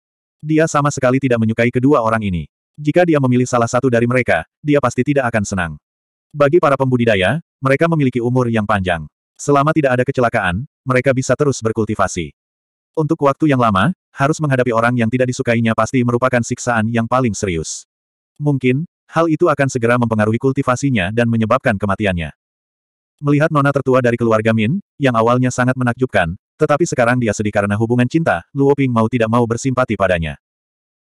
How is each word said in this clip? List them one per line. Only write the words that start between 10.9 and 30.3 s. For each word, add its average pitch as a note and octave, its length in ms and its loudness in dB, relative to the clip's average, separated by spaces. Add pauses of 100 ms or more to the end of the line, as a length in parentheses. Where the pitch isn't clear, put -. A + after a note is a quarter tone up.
bisa B2+ 240 0
terus D3 240 -2
berkultivasi. G#2 720 -4 (640)
Untuk D3+ 320 0
waktu C#3+ 240 0
yang C3 80 2
lama, A2+ 320 2 (240)
harus C#3+ 240 -2
menghadapi B2+ 320 0
orang A#2 240 0
yang A2+ 160 0
tidak B2 160 0
disukainya A#2 480 -2
pasti A2 320 0
merupakan A#2+ 320 0
siksaan A#2 480 -2
yang A#2 240 0
paling B2 240 0
serius. E2+ 480 -6 (560)
Mungkin, C#3+ 480 0 (240)
hal E3 160 2
itu D#3+ 240 2
akan C#3 160 0
segera A#2+ 320 0
mempengaruhi A2 400 0
kultivasinya B2+ 720 -2
dan A#2 160 0
menyebabkan A2+ 480 0
kematiannya. F#2+ 560 -2 (880)
Melihat D3 320 2
nona C#3+ 160 2
tertua C3 320 2
dari A#2+ 160 2
keluarga A2 320 2
Min, A2+ 320 0 (160)
yang C3+ 160 0
awalnya B2 400 2
sangat B2+ 240 0
menakjubkan, A#2+ 560 -2 (240)
tetapi D3 320 0
sekarang B2+ 320 0
dia A2 160 0
sedih G#2 160 -4
karena G2+ 240 0
hubungan B2 320 0
cinta, G#2+ 400 0
Luo C#3 240 2
Ping C#3 160 0
mau A2+ 160 2
tidak A2+ 240 0
mau A#2+ 160 2
bersimpati B2 480 -2
padanya. F2 480 -2 (640)